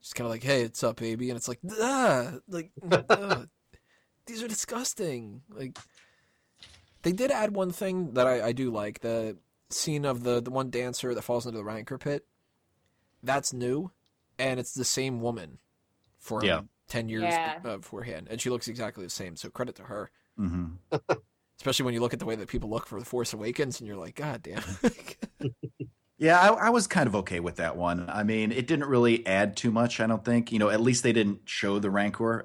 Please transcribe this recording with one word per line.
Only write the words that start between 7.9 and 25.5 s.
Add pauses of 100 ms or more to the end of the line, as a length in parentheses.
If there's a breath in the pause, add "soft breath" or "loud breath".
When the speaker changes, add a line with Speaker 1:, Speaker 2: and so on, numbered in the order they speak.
Speaker 1:
that
I,
I
do
like.
The (320)
scene
of
the,
the
one
dancer
that
falls
into
the
Rancor
pit. (1000)
That's
new. (480)
And
it's
the
same
woman (640)
from
Speaker 3:
Yeah. (260)
Speaker 1:
ten
years
Speaker 4:
Yeah.
Speaker 1:
be-,
uh,
beforehand.
And
she
looks
exactly
the
same,
so
credit
to
her. (280)
Speaker 3:
Mm-hmm. (180)
Speaker 1:
<laughs> (460)
Especially
when
you
look
at
the
way
that
people
look
for
The
Force
Awakens,
and
you're
like,
"God
damn." (220)
<laughs> (640)